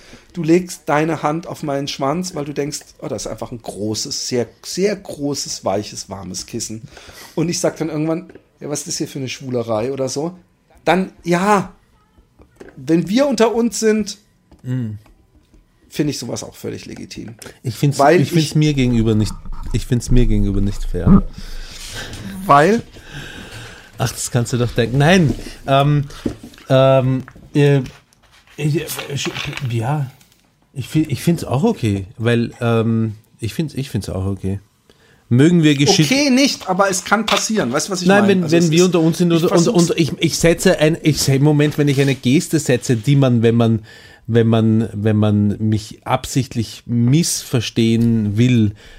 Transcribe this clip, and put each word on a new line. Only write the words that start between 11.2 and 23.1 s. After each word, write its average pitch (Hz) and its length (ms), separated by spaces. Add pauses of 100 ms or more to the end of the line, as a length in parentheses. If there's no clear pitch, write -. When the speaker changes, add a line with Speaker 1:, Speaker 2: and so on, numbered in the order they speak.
Speaker 1:
ja, 180 500 (1000)
wenn 165 340
wir 247 180
unter 220 280
uns 233 240
sind, 214 400 (420)
Speaker 2:
Mhm. 120 380 (920)
Speaker 1:
finde 151 220
ich - 80
sowas 120 240
auch - 120
völlig - 300
legitim. - 480 (300)
Speaker 2:
Ich 120 120
find's, 143 220
Speaker 1:
Weil 151 240
Speaker 2:
ich 131 80
find's 160 200
Speaker 1:
ich - 60
Speaker 2:
mir 151 200
gegenüber 117 400
nicht, 107 180 (400)
ich - 140
find's 120 240
mir 123 160
gegenüber 104 340
nicht 101 220
fair. 90 400 (1200)
Speaker 1:
Weil? 165 380 (1120)